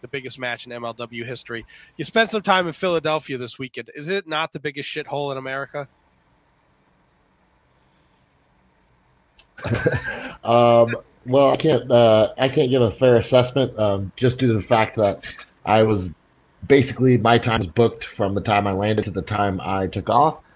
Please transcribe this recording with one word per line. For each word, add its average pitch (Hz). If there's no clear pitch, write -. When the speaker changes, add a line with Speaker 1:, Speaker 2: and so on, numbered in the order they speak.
Speaker 1:
the 127
biggest 131
match 123
in 123
M 120
L 117
W 117
history. 117
You 156
spent 226
some 208
time 185
in 156
Philadelphia 156
this 123
weekend. 123
Is 147
it 190
not 156
the 151
biggest 139
shithole 143
in 131
America? 135
<laughs> -
Speaker 2:
Um, 117
well, 135
I 135
can't, 135
uh, 113
I 131
can't 135
give 131
a 113
fair 127
assessment, 127
um, 98
just 127
due 135
to 113
the 98
fact 110
that 101
I 110
was, 104
basically, 127
my 117
time 113
was 95
booked -
from 98
the 101
time 101
I 98
landed 104
to 101
the 90
time 101
I 95
took 92
off. 139